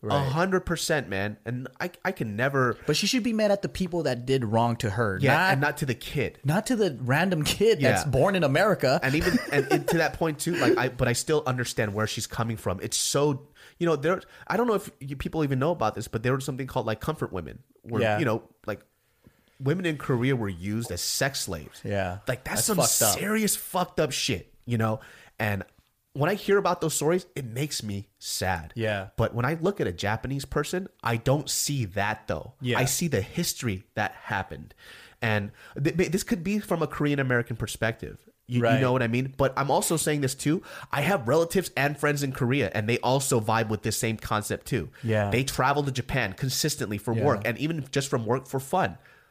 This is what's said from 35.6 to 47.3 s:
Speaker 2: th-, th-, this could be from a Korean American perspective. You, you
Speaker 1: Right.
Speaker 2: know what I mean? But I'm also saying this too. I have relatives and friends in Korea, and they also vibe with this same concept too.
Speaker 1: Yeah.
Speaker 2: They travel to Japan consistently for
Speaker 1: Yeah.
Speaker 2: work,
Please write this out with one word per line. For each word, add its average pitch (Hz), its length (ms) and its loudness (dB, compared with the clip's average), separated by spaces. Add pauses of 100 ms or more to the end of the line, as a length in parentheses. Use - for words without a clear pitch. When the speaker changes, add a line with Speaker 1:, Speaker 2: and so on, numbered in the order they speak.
Speaker 2:
th-, 160 160 0
th-, 165 140 2
this 180 120 0
could 180 200 -2
be 208 160 0
from 165 220 -2
a 147 60 0
Korean 143 320 0
American 123 360 0
perspective. - 600 -4 (300)
You, 120 100 -2
you 120 60 4
Speaker 1:
Right. 117 180 4
Speaker 2:
know 127 100 4
what 127 120 2
I 117 40 2
mean? 131 300 -2
But 135 200 2
I'm 139 140 0
also 175 260 2
saying 151 240 0
this 131 140 0
too. 156 280 0 (280)
I 135 100 -2
have 143 280 0
relatives 165 460 2
and 143 220 0
friends 147 260 2
in 135 100 0
Korea, 127 400 2
and 104 160 0
they 120 100 2
also 131 420 2
vibe 110 280 2
with 107 140 -2
this 110 140 -2
same 113 200 -2
concept 107 500 -4
too. 117 220 -2 (120)
Speaker 1:
Yeah. 107 300 2
Speaker 2:
They 120 140 2
travel 139 380 2
to 139 80 -2
Japan 123 420 -2
consistently 127 640 -2
for 113 180 -2
Speaker 1:
Yeah. 113 80 0
Speaker 2:
work, 123 220 2